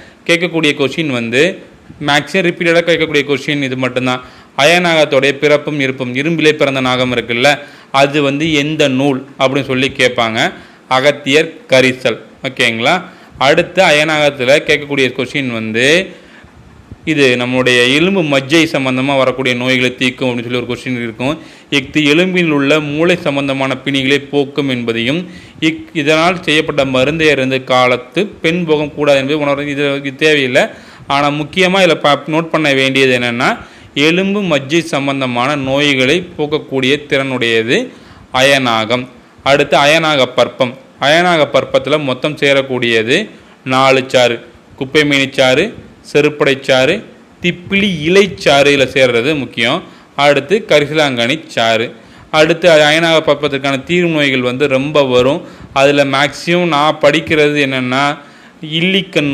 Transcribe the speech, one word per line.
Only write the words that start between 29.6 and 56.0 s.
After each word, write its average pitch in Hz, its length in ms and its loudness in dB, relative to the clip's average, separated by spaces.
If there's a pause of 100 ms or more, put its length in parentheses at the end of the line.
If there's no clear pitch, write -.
இது, 139 240 -2
இது 139 200 -8
தேவையில்லை. 147 500 2 (420)
ஆனா 143 220 0
முக்கியமா 180 520 0
இதுல 175 120 4
ப-, 143 380 0
நோட் 160 180 -2
பண்ண 156 240 0
வேண்டியது 135 460 2
என்னன்னா, 123 380 -2 (360)
எலும்பு 185 480 0
மஜ்ஜை 151 380 0
சம்பந்தமான 135 760 -2
நோய்களை 139 840 0
போக்கக்கூடிய 147 720 -2
திறனுடையது 131 760 0 (460)
அயனாகம். 127 760 2 (360)
அடுத்து 143 340 2
அயனாக 151 480 2
பற்பம். 123 480 -2 (280)
அயனாக 160 520 2
பற்பத்துல 135 500 0
மொத்தம் 139 320 -4
சேரக்கூடியது 135 920 0 (340)
நாலு 131 440 2
சாறு, 120 380 2 (300)
குப்பை 139 260 -2
மேனிச்சாறு, 139 720 0 (400)
செருப்படைச்சாறு, 143 920 0 (380)
திப்பிலி 196 480 -2 (160)
இலைச்சாறு 160 640 2
இதுல 135 160 4
சேர்றது 127 520 0
முக்கியம். 127 460 -4 (320)
அடுத்து 147 520 2
கரிசலாங்கண்ணி 143 800 0
சாறு. 113 480 -2 (360)
அடுத்து 160 380 2
அயனாக 160 500 4
பற்பத்திற்கான 139 640 -2
தீர்வு 175 260 0
நோய்கள் 143 320 0
வந்து 127 260 -2
ரொம்ப 139 360 0
வரும். 127 380 2 (320)
அதுல 143 320 4